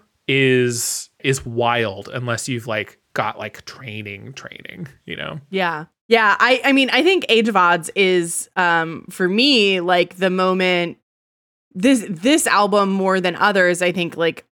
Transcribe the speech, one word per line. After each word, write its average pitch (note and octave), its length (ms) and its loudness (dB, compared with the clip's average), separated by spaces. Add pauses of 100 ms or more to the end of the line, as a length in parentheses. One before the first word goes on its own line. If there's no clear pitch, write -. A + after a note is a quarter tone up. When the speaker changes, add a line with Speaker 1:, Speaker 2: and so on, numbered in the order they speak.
(280)
Speaker 1:
is, B2+ 800 0 (100)
is C3+ 260 -2
wild A#2 640 -2
unless A#2+ 400 -6
you've, A#2+ 180 -6
like, G#2+ 320 -6 (140)
got, A2 260 -4
like, G#2+ 260 -12
training, G#2+ 680 -14
training, - 540 -16 (180)
you F3 100 -12
know? - 240 -10 (100)
Speaker 2:
Yeah. E3+ 360 -4 (240)
Yeah, G#3+ 300 4
I, B3 240 2
I C#4 80 2
mean, C4+ 200 4
I B3 120 2
think F4+ 240 2
Age A3+ 220 2
of G3+ 80 0
Odds F3 360 2
is, F3+ 640 0
um, E3 540 -2
for F#3 180 -2
me, G3+ 540 2
like, F3+ 340 0
the F#3 140 0
moment, F#3 720 0 (760)
this, A3+ 340 2
this G#3 380 2
album G3 440 2
more F#3+ 280 0
than F3+ 160 -2
others, F3+ 460 2
I F3+ 100 0
think, E3+ 240 -4
like, E3 360 -2